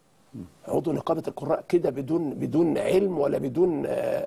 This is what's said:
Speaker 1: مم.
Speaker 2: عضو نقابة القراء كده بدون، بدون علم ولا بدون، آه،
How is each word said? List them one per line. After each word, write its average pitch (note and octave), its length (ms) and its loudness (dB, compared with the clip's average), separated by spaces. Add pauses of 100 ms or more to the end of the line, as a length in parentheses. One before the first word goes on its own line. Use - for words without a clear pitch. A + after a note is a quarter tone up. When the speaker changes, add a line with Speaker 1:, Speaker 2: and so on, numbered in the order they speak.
(340)
Speaker 1:
مم. - 80 -12 (260)
Speaker 2:
عضو D3+ 240 -2
نقابة D#3 360 -2
القراء - 420 -4
كده E3+ 200 4
بدون، C#3+ 400 -2
بدون C#3+ 480 0
علم F#3 420 2
ولا C#3+ 180 2
بدون، D3 480 0
آه، - 420 -2